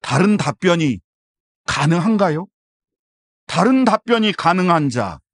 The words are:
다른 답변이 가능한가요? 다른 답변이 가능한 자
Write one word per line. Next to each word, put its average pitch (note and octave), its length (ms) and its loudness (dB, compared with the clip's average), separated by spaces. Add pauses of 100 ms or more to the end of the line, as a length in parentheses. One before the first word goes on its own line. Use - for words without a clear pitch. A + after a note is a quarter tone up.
다른 F#3 360 0
답변이 D3 640 -2 (680)
가능한가요? E3+ 800 0 (1000)
다른 B3+ 380 2
답변이 A3 480 0
가능한 E3+ 580 0
자 G2+ 300 -6 (140)